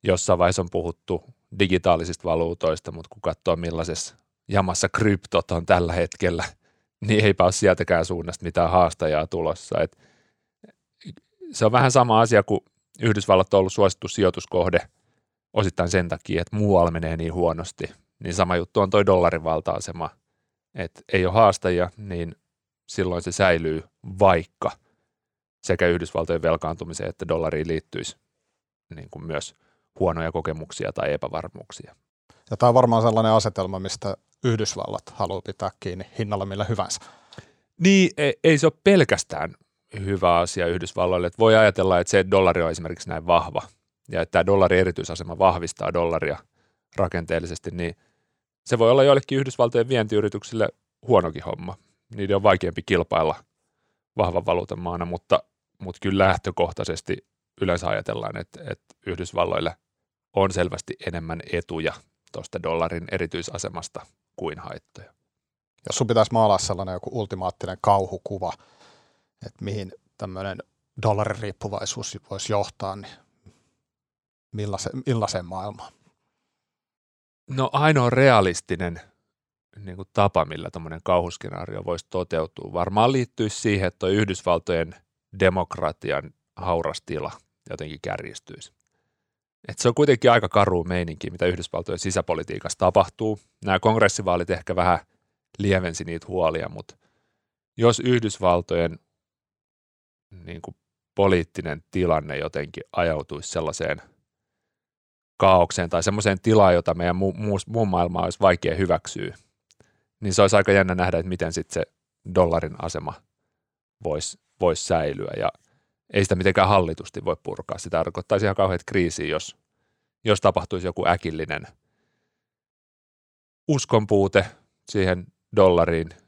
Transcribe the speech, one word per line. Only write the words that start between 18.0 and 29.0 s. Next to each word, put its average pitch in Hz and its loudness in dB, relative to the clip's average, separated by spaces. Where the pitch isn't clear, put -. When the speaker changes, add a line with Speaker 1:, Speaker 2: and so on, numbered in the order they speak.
Speaker 1:
niin 87 -8
sama 90 2
juttu 87 -2
on 95 2
toi 101 4
dollarin 87 4
valta-asema. 80 -4
Et - -10
ei 92 2
ole 90 -2
haastajia, 92 4
niin 90 -8
silloin 90 -4
se 92 -6
säilyy, 82 2
vaikka 90 4
sekä 90 2
Yhdysvaltojen 85 0
velkaantumiseen 82 -4
että - -14
dollariin 80 -2
liittyisi - -8
niin - -18